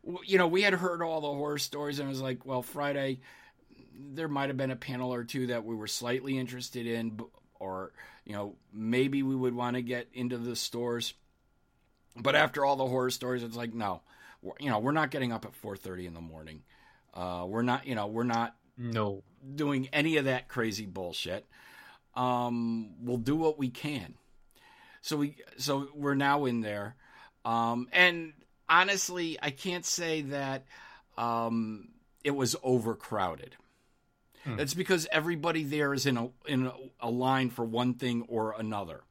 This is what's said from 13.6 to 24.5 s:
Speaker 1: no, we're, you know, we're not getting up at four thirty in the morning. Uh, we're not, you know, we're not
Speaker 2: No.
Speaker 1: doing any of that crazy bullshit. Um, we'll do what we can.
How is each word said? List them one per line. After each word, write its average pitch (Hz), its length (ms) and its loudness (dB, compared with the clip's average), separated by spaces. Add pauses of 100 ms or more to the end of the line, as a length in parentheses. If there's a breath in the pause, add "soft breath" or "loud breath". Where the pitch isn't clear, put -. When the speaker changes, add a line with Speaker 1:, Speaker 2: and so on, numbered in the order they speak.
Speaker 1:
no, 101 280 -2 (400 loud breath)
we're, - 180 -10
you 143 100 -2
know, 107 100 2
we're 127 140 2
not 156 180 2
getting 131 200 -2
up 113 140 -4
at 101 100 -14
four 101 220 -8
thirty 90 280 -8
in 87 80 -10
the 85 80 -12
morning. 78 420 -14 (500 soft breath)
Uh, 90 340 -4
we're 110 140 0
not, 123 240 2
you 135 100 -4
know, 104 120 -2
we're 110 160 -2
not 117 320 0 (220)
Speaker 2:
No. 110 460 -2 (320)
Speaker 1:
doing 143 380 0
any 151 240 4
of 139 80 4
that 127 220 0
crazy 110 400 -2
bullshit. 90 580 -6 (680 loud breath)
Um, 120 800 0 (100)
we'll 123 120 0
do 123 180 2
what 156 240 4
we 131 100 0
can. 123 460 -6 (840 loud breath)